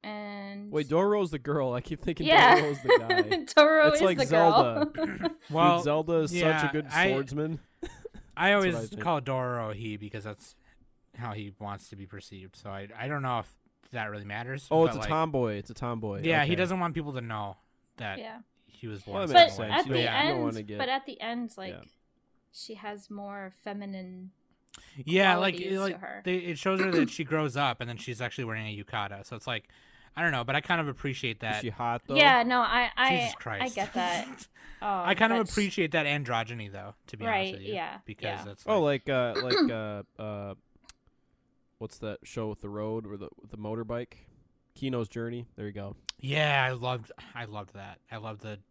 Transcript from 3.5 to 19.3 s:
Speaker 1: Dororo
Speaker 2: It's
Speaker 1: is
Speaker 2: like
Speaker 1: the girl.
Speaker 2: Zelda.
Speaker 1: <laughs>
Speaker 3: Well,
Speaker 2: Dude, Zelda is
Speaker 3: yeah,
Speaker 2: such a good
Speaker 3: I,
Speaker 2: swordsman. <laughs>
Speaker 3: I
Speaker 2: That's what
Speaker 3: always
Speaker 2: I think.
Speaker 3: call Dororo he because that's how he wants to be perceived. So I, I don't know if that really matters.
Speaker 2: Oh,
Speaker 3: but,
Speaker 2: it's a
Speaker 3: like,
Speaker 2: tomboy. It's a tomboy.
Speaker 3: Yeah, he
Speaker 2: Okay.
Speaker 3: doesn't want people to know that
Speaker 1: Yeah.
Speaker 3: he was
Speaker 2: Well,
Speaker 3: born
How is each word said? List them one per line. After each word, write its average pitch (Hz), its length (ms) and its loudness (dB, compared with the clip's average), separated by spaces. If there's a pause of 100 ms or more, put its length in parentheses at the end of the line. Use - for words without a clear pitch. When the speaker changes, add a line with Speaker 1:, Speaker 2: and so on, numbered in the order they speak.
Speaker 1:
Dororo 311 260 8
Speaker 2:
It's 302 80 6
Speaker 1:
is 311 60 4
Speaker 2:
like 190 160 6
Speaker 1:
the 262 80 4
girl. 165 260 8
Speaker 2:
Zelda. 294 800 2 (100)
Speaker 1:
<laughs> - 100 -20
Speaker 3:
Well, 170 280 6
Speaker 2:
Dude, 170 60 -2
Zelda 156 340 2
is 156 160 2
Speaker 3:
yeah, 156 260 4
Speaker 2:
such 143 100 2
a - 20 -6
good 151 200 -2
Speaker 3:
I, 180 180 4
Speaker 2:
swordsman. 147 480 -2 (120)
<laughs> - 120 -16
Speaker 3:
I 339 60 -10
Speaker 2:
That's - 60 -16 (420)
what 185 180 4
Speaker 3:
always 185 220 4
Speaker 2:
I 113 100 -4
think. 110 160 -10
Speaker 3:
call 160 180 0
Dororo 123 540 -2
he 107 220 -8
because 104 260 -10
that's 107 320 -14 (640)
how 117 160 -8
he 101 260 -10
wants 101 300 -10
to 104 80 -16
be 98 100 -14
perceived. 92 480 -18
So - 160 -14
I, 98 160 -10 (100)
I 120 120 -8
don't 147 140 -4
know 123 180 -2
if - 120 -12 (380)
that 113 200 -6
really 104 140 -10
matters. 120 460 -8
Speaker 2:
Oh, 160 120 6
Speaker 3:
but, 165 60 8
Speaker 2:
it's 110 80 -2
a 107 40 -6
Speaker 3:
like, 110 80 -4
Speaker 2:
tomboy. 147 460 0
It's 101 160 -8
a 113 40 -12
tomboy. 113 480 -6
Speaker 3:
Yeah, 160 220 2
he 156 80 0
Speaker 2:
Okay. - 40 2
Speaker 3:
doesn't 185 220 0
want 170 160 -2
people 147 200 -6
to 127 60 -6
know 107 360 -6 (400)
that 101 240 -8
Speaker 1:
Yeah. 220 180 -14 (280)
Speaker 3:
he - 200 -16
was 104 180 -10
Speaker 2:
Well, - 120 -8
Speaker 3:
born 190 140 -2